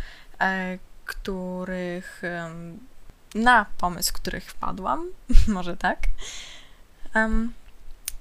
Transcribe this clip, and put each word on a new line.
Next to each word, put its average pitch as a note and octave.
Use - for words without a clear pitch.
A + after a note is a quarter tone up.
e, F#3
których, F#3
em, E3+
na A3+
pomysł, F3
których -
wpadłam, B3+
<laughs> -
może F3+
tak. -
Em, A3